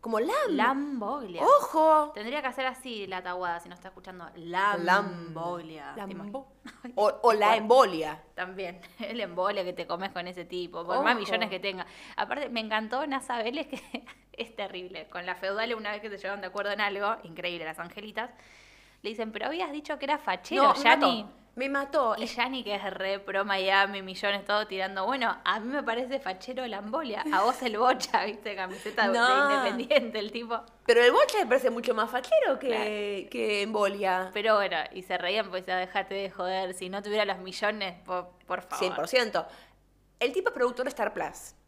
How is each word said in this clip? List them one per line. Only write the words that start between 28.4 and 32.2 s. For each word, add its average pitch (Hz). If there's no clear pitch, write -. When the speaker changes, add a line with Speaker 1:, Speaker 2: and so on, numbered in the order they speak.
Speaker 2:
Camiseta 202
de, 233
Speaker 1:
No. 254
Speaker 2:
de 277
Independiente, 240
el 208
tipo. 233
Speaker 1:
Pero 233
el 240
bocha 480
me 349
parece 247
mucho 233
más 220
fachero 262